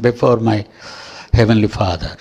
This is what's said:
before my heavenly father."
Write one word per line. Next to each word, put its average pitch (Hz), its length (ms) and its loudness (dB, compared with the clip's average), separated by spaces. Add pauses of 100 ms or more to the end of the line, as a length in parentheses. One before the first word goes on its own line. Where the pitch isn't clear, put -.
before 120 420 2
my 110 160 0 (760)
heavenly 110 320 4
father." 90 400 -4 (140)